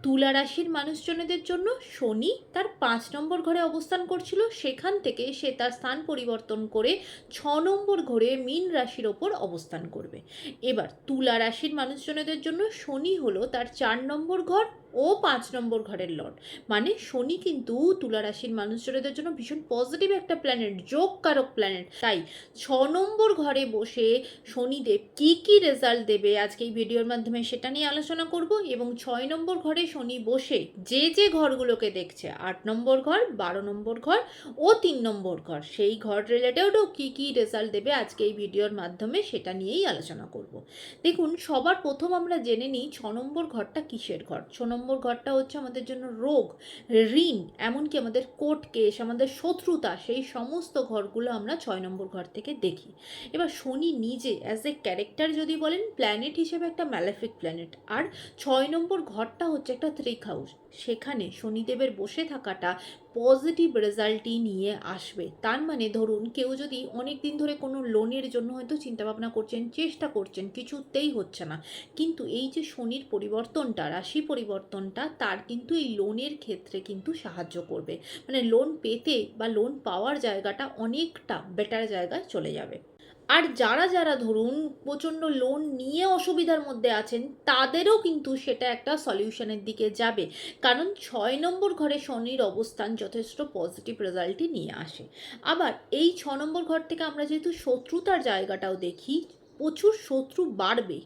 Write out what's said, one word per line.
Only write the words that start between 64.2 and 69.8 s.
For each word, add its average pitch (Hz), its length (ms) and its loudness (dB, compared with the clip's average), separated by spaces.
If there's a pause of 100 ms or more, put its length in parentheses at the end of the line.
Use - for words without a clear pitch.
নিয়ে 196 240 0 (240)
আসবে। 180 300 -10 (200)
তার 233 140 0 (100)
মানে 247 160 0 (120)
ধরুন, 220 260 2 (140)
কেউ 254 120 0 (140)
যদি 269 160 -6 (200)
অনেক 277 260 -6
দিন 294 160 -2
ধরে 294 120 2 (100)
কোনো 269 140 -4 (160)
লোনের 233 400 2
জন্য 240 240 -2
হয়তো 254 180 -6 (100)
চিন্তাভাবনা 220 500 -4
করছেন, 220 260 -4 (160)
চেষ্টা 311 380 -2